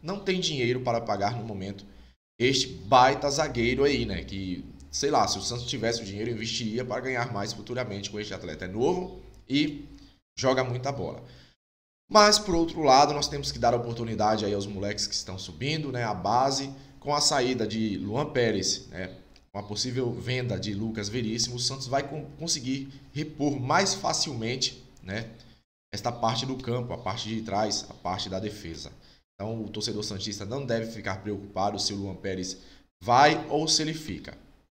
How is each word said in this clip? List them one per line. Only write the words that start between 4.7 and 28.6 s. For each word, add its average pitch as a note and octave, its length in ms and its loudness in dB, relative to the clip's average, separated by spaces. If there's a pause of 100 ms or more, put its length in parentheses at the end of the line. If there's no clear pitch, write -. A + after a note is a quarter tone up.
sei C#3 220 0
lá, A2+ 160 4
se G2+ 100 -2
o F#2+ 40 -6
Santos B2 240 -4
tivesse A2+ 360 -2
o G#2+ 40 -10
dinheiro, G#2 260 -4
investiria A2+ 540 -4
para A2+ 160 -4
ganhar A#2+ 320 -2
mais G2+ 180 -4
futuramente G#2 580 -6
com G#2 80 -8
este G#2 160 -6
atleta. F2 300 -10
É F2+ 40 -6
novo D#3 520 -2 (280)
e D3 380 0 (520)
joga C3 260 4
muita B2 260 -2
bola. F#2+ 320 -6 (880)
Mas, G#3 300 8
por F#3+ 160 0
outro E3 260 2
lado, C#3+ 320 10
nós D3 140 -2
temos C#3+ 240 -4
que A#2+ 80 -6
dar A#2+ 160 6
oportunidade A2+ 720 0
aí G2+ 80 0
aos G2+ 120 -2
moleques G2+ 400 -4
que - 80 -6
estão - 240 -6
subindo, C#3 540 -4
né? A#2+ 120 -2
A A2 100 0
base, C3+ 580 2 (280)
com D3 140 -2
a D3 60 4
saída B2+ 480 2
de A2 300 0
Luan A#2 300 -2
Pérez, A2+ 600 0
né? F2+ 240 -10 (400)
Com G2+ 80 -8
a G2+ 40 -8
possível A#2+ 500 -2
venda B2 460 -2
de G2 160 -4
Lucas G#2+ 340 -4
Veríssimo, A#2+ 460 -2
o B2 40 -8
Santos C3+ 280 -4
vai C#3 200 0
con-, D3+ 180 -8 (120)
conseguir C#3 500 -2 (240)
repor C#3+ 480 -2
mais D#3+ 360 2
facilmente, B2+ 880 -2 (180)
né? G2+ 240 -6 (640)
Esta A#2+ 200 -2
parte A#2+ 340 0
do C3 100 -2
campo, A#2+ 380 -4
a D2+ 60 -6
parte G2+ 280 -6
de A2 140 -2
trás, G#2+ 480 0
a - 60 -14
parte F#2 340 -4
da F#2+ 100 -2
defesa. E2 520 -8 (420)